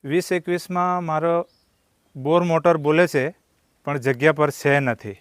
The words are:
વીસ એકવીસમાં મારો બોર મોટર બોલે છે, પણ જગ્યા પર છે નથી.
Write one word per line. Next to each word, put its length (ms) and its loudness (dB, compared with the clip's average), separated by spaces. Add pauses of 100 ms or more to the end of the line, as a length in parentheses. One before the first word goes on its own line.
વીસ 280 -2
એકવીસમાં 720 -4
મારો 300 -2 (800)
બોર 280 0
મોટર 340 2
બોલે 300 2
છે, 280 -2 (520)
પણ 100 -4
જગ્યા 360 2
પર 180 0
છે 280 0
નથી. 420 -4